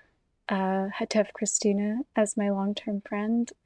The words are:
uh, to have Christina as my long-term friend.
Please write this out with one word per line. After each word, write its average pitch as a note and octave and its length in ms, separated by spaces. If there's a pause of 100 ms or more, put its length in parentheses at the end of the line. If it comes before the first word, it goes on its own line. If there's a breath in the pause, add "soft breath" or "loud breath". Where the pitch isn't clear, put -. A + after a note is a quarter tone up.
(500 soft breath)
uh, F#3+ 380 (220)
to - 80
have G#3 160
Christina G#3 680 (140)
as G#3+ 220
my G3+ 120
long-term G3+ 520
friend. A3 500 (140)